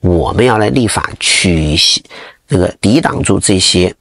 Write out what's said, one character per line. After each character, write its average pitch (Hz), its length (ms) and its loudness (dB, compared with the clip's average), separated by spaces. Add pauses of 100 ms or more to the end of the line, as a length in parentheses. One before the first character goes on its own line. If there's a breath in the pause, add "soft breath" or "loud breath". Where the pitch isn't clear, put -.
我 85 320 0
们 - 120 2
要 117 120 2
来 104 120 0
立 120 180 0
法 - 220 -4 (100)
取 80 560 0
消， - 260 0 (460 loud breath)
这 127 100 0
个 90 100 2 (120)
抵 123 220 2
挡 - 220 0
住 98 160 2
这 98 180 0
些 90 440 0